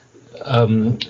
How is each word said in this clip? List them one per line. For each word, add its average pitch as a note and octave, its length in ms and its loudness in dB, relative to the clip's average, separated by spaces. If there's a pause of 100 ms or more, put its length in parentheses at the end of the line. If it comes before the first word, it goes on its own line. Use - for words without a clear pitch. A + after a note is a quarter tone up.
(420)
um, A2+ 560 2 (120)